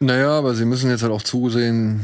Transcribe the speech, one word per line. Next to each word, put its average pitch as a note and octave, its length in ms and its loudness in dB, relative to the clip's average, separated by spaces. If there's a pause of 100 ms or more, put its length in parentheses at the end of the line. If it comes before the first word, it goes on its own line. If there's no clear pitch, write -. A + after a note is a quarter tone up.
Naja, C3 300 2
aber C#3+ 260 0
sie A2+ 80 0
müssen B2+ 260 0
jetzt A#2 120 -2
halt A2+ 100 0
auch G#2+ 100 -4
zusehen, A#2 800 0